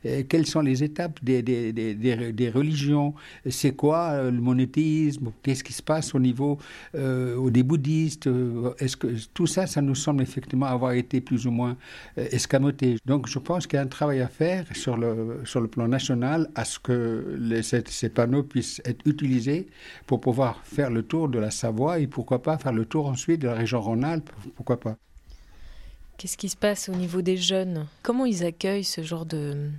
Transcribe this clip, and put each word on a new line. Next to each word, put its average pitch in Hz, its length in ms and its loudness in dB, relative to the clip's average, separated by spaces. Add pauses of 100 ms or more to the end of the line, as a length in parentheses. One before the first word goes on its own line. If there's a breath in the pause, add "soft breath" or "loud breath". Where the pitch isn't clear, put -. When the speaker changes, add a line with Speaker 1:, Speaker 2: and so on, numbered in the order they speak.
Speaker 1:
euh, 131 240 0
quelles 165 160 4
sont 160 160 2
les 135 240 2
étapes 151 400 -4
des, 127 160 4
des, 117 320 0
des, 110 220 -2
des, 117 400 0
des 120 160 0
religions, 147 640 2 (340 loud breath)
c'est 131 240 2
quoi, 160 380 2
euh, 135 200 0
le 123 80 2
monothéisme, 139 960 2 (100)
qu'est-ce 135 220 -2
qui - 80 -12
se - 100 -10
passe 156 320 -2
au 139 40 4
niveau, 131 400 2 (360 loud breath)
euh, 127 420 -2
au, 131 120 0
des 123 140 6
bouddhistes, 156 640 2
euh, 123 540 0
est-ce 131 180 -2
que - 80 -2 (260)
tout 170 140 2
ça, 185 200 2
ça 151 140 0
nous 139 140 4
semble 139 260 0
effectivement 131 460 -2
avoir 127 260 0
été 123 300 0
plus 123 240 0
ou 120 60 2
moins, 123 260 0 (400 loud breath)
euh, 123 120 -2
escamoté. 131 760 2
Donc 135 220 2
je 139 100 -6
pense 170 280 -2
qu'il 143 120 0
y - 20 2
a - 20 -2
un 135 40 -2
travail 139 340 0
à 123 80 0
faire 175 380 0 (100)
sur 120 220 -2
le, 117 480 -2
sur 120 160 0
le 113 60 0
plan 117 200 0
national 135 680 0
à - 120 -4
ce - 120 -8
que 120 640 -2
les, 113 220 0
ces, 120 240 0
ces - 240 -4
panneaux 123 320 2
puissent - 420 -4
être 120 220 -4
utilisés 143 600 0 (360 loud breath)
pour - 140 0
pouvoir 123 460 0
faire 143 260 -2
le 113 140 0
tour 160 240 0
de 120 100 0
la 107 140 0
Savoie 131 480 0
et 135 80 0
pourquoi 127 340 -2
pas 156 160 0
faire 131 140 -2
le 113 120 2
tour 151 220 0
ensuite 156 340 0
de 131 60 -2
la 117 80 0
région 113 260 0
Rhône-Alpes, 131 480 0 (280)
pourquoi 120 240 -2
pas. 110 160 -6 (1200 soft breath)
Speaker 2:
Qu'est-ce - 200 -8
qui 202 120 -6
se - 80 -6
passe 208 320 0
au 185 80 -4
niveau 180 260 -2
des 185 140 2
jeunes ? 180 500 2 (160)
Comment 247 220 2
ils 196 200 2
accueillent 190 380 0
ce 170 220 -4
genre 165 220 -6
de 147 420 -2 (100)